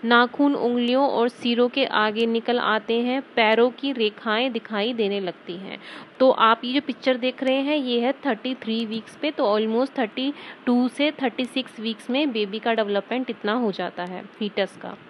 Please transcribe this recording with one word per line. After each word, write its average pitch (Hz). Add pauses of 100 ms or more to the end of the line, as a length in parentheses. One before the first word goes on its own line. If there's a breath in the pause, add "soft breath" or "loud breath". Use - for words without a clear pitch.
नाखून 247
उंगलियों 240
और 233
सिरों 240
के 262
आगे 214
निकल 233
आते 220
हैं। 254 (140)
पैरों 226
की 277
रेखाएं 226
दिखाई 220
देने 202
लगती 180
हैं। 185 (400 loud breath)
तो 262
आप 226
ये 247
जो 277
picture 262
देख 254
रहे 262
हैं 277
ये 247
है 247
थर्टी 254
थ्री 226
weeks 214
पे। 294
तो 214
almost 226
थर्टी 254 (320 loud breath)
टू 247
से 277
थर्टी 262
सिक्स 247
weeks 220
में 277
baby 214
का 226
development 220
इतना 214
हो 226
जाता 180
है 180
fetus 196
का। - (140)